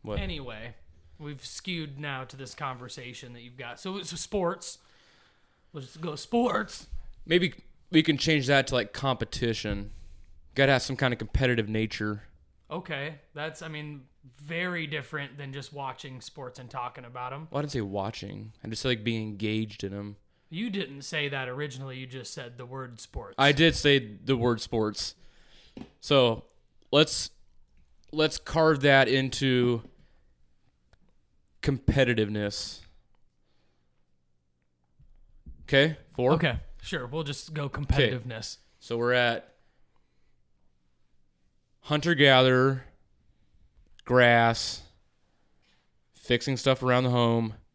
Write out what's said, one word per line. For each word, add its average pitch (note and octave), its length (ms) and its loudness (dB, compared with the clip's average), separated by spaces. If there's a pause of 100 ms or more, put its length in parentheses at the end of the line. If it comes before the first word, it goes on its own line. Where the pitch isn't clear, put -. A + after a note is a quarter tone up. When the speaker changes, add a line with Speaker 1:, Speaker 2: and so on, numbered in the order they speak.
Speaker 1:
What? G#2+ 180 -4
Speaker 2:
anyway, B2 540 -8 (440)
we've D3 260 -14
skewed D#3 540 -10
now C#3 260 -8
to B2+ 120 -18
this C3 180 -14
conversation B2 800 -12
that A#2+ 100 -18
you've B2 140 -20
got. A#2+ 240 -12
So F#3+ 160 -8
it's F3 240 -8
sports. F3+ 580 -4 (960)
Let's C3+ 240 -14
go D#3 180 -8
sports. A#3 720 -2 (400)
Speaker 1:
Maybe F3 280 2 (360)
we D#3 120 6
can D3+ 140 4
change D3 300 0
that C#3 220 4
to, C#3 80 -4
like, A2+ 160 -2
competition. A2 1000 -2 (640)
Gotta C3+ 180 4
have B2+ 100 4
some C3 140 -6
kind B2+ 160 0
of A#2 60 -6
competitive A#2 500 0
nature. G#2+ 540 -4 (480)
Speaker 2:
Okay. D#3 460 -8 (180)
That's, D#3 280 -10
I E3 60 -12
mean, D3+ 360 -12 (380)
very E3+ 440 -6
different C#3+ 500 -8
than C#3 160 -12
just C#3 200 -12
watching C3 500 -12
sports B2+ 380 -16
and B2 100 -16
talking B2 340 -10
about B2 300 -10
'em. D#3 160 -12
Speaker 1:
Well, C#3 80 -4
I D3 40 -2
didn't D3 100 -6
say C3 100 -2
watching. G2+ 680 -6 (120)
I - 40 -10
just A2 120 -8
said, C3+ 80 -2
like, A2 160 -2
being A2+ 240 -2
engaged G#2+ 560 -4
in G2 80 -6
'em. G2+ 240 -10 (320)
Speaker 2:
You G#3+ 220 -8
didn't C#3 320 -8
say D3 260 -4
that C3+ 200 -6
originally. C3 500 -10
You C3 80 -12
just A#2+ 260 -12
said B2 240 -14
the B2+ 80 -14
word B2 360 -14
sports. - 360 -12
Speaker 1:
I C#3 160 6
did D#3 220 6
say C#3 240 4
the A#2 380 -2
word A#2 240 2
sports. - 560 -2 (840)
So A#2+ 440 4 (480)
let's, - 380 2 (840)
let's D3+ 260 0
carve D#3 440 4
that C#3 260 8
into B2+ 760 2 (1800)
competitiveness. A2 1160 0 (2750)
Okay, D3 320 4 (180)
four? B2+ 200 4
Speaker 2:
Okay, D#3 260 0 (200)
sure. C3+ 280 -8
We'll D#3 160 -4
just C#3+ 280 -8
go D3 120 -4
Speaker 1:
Okay. C#3+ 160 -6
Speaker 2:
competitiveness. A#2+ 800 -2 (200)
Speaker 1:
So - 180 -6
we're A#2+ 180 2
at A#2+ 380 2 (2250)
hunter-gatherer, C3+ 1040 6 (1200)
grass, A#2+ 800 6 (1300)
fixing B2 420 0
stuff C3 280 2
around B2+ 180 4
the B2+ 80 2
home A#2 440 4 (200)